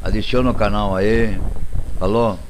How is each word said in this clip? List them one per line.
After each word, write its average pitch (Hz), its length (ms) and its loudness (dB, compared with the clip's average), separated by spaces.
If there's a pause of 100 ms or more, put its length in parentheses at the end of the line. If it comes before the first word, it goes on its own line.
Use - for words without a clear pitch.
adiciona 107 480 0
o 117 40 -2
canal 101 420 0
aí. 107 440 2 (600)
Alô? 107 360 0 (140)